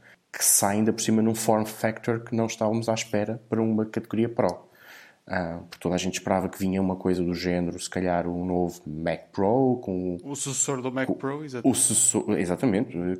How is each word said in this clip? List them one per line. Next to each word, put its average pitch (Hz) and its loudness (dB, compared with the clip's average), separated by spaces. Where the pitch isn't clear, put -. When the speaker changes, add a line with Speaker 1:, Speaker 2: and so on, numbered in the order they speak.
Speaker 1:
que - -6
sai 101 4
ainda 110 4
por - -6
cima 110 4
num 113 4
form 107 2
factor 113 -4
que 117 -6
não 113 2
estávamos 113 0
à 113 4
espera 110 -2
para 113 0
uma 110 2
categoria 110 -2
Pro. 98 -2
Ah, 85 -4
porque - -18
toda 87 0
a - 2
gente 90 -2
esperava 95 0
que - -12
vinha 95 0
uma 92 0
coisa 90 0
do 87 0
género, 87 -2
se - -8
calhar 87 0
um 87 -4
novo 90 0
Mac 80 -6
Pro, 123 2
com 92 -4
Speaker 2:
O 139 -10
sucessor 135 -4
do 127 -4
Mac 131 -2
Speaker 1:
com 185 2
Speaker 2:
Pro, 143 -6
exatamente. 131 0
Speaker 1:
o - 0
sucessor, - 2
exatamente, 95 2